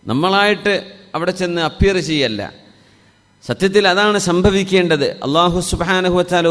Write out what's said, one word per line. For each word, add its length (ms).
നമ്മളായിട്ട് 640
അവിടെ 260
ചെന്ന് 280
അപ്പിയർ 280
ചെയ്യല്ല. 340
സത്യത്തിൽ 440
അതാണ് 260
സംഭവിക്കേണ്ടത്. 800
അല്ലാഹു 320
സുബ്ഹാനഹു 500
വ 100
തആല 200